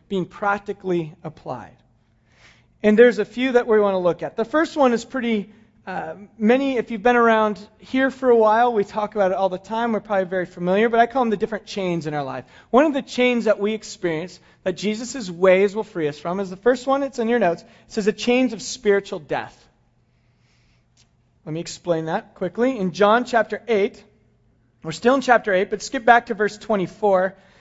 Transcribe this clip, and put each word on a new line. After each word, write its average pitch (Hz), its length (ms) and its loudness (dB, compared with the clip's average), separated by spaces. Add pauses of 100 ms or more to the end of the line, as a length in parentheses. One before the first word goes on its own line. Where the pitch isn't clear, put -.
being 185 160 -4
practically 190 880 -4 (100)
applied? 127 540 -14 (1080)
And 208 160 4
there's 233 200 8
a 208 60 -2
few 254 280 -4
that 240 140 2
we 214 120 4
want 202 140 2
to 185 60 0
look 175 220 0
at. - 140 -10
The 220 100 -4
first 302 320 -2
one 262 160 4
is 226 100 -2
pretty, 226 480 -4 (340)
uh, 170 300 -10 (220)
many, 254 400 2
if 226 140 -4
you've 214 120 -8
been 240 140 4
around 220 420 2 (200)
here 262 300 0
for 254 200 -2
a 240 80 6
while, 226 340 4
we 208 140 0
talk 208 300 -6
about 190 160 2
it 190 60 -4
all 190 120 0
the 185 80 -8
time. 226 340 -4
We're 208 80 -2
probably 196 260 -2
very 180 200 -4
familiar, 185 420 0
but 233 120 0
I 233 60 6
call 247 180 -2
them 233 60 -2
the 208 80 -2
different 214 280 -6
chains 175 420 -6
in 151 60 -8
our 147 100 -4
life. 131 220 -12 (240)
One 262 160 4
of 311 80 0
the 277 80 -4
chains 240 440 -2
that 208 140 0
we 208 140 -2
experience 180 640 -8 (240)
that 180 140 -4
Jesus' 214 520 -6
ways 185 460 4
will 214 80 -4
free 170 240 -6
us 143 120 -8
from 175 200 -6
is 190 100 -6
the 185 60 -12
first 247 320 0
one. 277 160 0
It's 269 160 -8
in 226 80 -2
your 240 120 0
notes. 175 240 0
It - 280 -20
says, 202 160 -2
"A 208 60 2
chains 240 400 0
of 190 80 -12
spiritual 196 580 -2
death." 131 480 -10 (1800)
Let 156 80 -10
me 160 60 -6
explain 165 460 -6
that 190 300 -8
quickly. 240 420 -4
In 185 140 -4
John 208 340 2
chapter 220 420 -2
eight, 202 360 0 (800)
we're 160 80 -8
still 240 240 2
in 277 60 0
chapter 226 320 2
eight, 190 160 0
but 202 120 -6
skip 247 240 -8
back 240 220 6
to 233 60 -6
verse 202 240 -4
twenty-four. 190 800 0 (260)